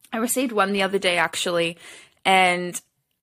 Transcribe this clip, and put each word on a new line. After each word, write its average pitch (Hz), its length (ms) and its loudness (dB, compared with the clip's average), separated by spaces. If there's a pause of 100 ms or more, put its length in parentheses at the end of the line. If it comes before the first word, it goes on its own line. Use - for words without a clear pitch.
(140)
I 240 40 -4
received 247 340 -2
one 196 200 0
the 202 120 0
other 190 160 -2
day 180 180 0
actually, 170 600 -2 (440)
and 180 560 2 (440)